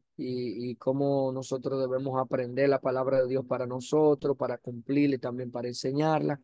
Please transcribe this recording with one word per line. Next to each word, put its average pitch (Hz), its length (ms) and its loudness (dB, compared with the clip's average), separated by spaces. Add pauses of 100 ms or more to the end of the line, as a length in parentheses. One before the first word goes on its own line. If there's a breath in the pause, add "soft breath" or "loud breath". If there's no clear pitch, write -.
(160)
y, 123 540 -4
y 117 60 -6
cómo 135 580 0
nosotros 131 480 -4
debemos 131 400 0
aprender 127 480 0
la 135 100 4
palabra 131 420 2
de 127 60 2
Dios 127 200 0
para 123 180 -2
nosotros, 143 720 2
para 123 220 -2
cumplirla 135 560 0
y 123 40 -2
también 123 320 -6
para 123 160 -4
enseñarla. 147 760 0